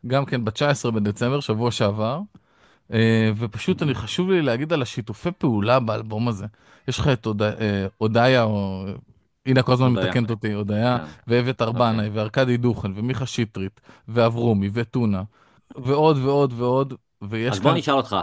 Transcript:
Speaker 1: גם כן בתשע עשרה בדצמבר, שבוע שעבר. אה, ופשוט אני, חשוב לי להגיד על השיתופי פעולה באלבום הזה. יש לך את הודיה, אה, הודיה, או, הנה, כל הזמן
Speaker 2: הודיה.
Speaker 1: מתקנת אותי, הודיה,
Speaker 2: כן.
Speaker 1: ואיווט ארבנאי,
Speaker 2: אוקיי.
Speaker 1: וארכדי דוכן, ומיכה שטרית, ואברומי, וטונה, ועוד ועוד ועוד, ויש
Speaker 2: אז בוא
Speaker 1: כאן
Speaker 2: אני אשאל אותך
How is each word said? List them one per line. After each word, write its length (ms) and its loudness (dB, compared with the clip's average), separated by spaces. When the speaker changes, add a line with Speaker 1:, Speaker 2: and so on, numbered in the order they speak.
Speaker 1:
גם 180 0
כן 200 -2
בתשע 240 0
עשרה 220 0
בדצמבר, 480 0
שבוע 320 -2
שעבר. 500 -2
אה, 440 4
ופשוט 460 -4
אני, 120 0
חשוב 340 -4
לי 120 4
להגיד 320 0
על 80 0
השיתופי 560 -6
פעולה 420 2
באלבום 480 -4
הזה. 180 -4
יש 120 -4
לך 80 0
את 180 0
הודיה, 340 0
אה, 260 0
הודיה, 460 4
או, 420 -2
הנה, 180 4
כל 100 2
הזמן 140 4
Speaker 2:
הודיה. 180 2
Speaker 1:
מתקנת 240 0
אותי, 240 -2
הודיה, 440 0
Speaker 2:
כן. 80 -6
Speaker 1:
ואיווט 340 0
ארבנאי, 460 2
Speaker 2:
אוקיי. 20 -4
Speaker 1:
וארכדי 380 0
דוכן, 380 0
ומיכה 300 -4
שטרית, 560 -6
ואברומי, 680 2
וטונה, 500 -2
ועוד 420 2
ועוד 400 2
ועוד, 360 0
ויש 300 -4
Speaker 2:
אז 80 -2
בוא 40 -6
Speaker 1:
כאן 80 6
Speaker 2:
אני 80 0
אשאל 140 0
אותך 300 0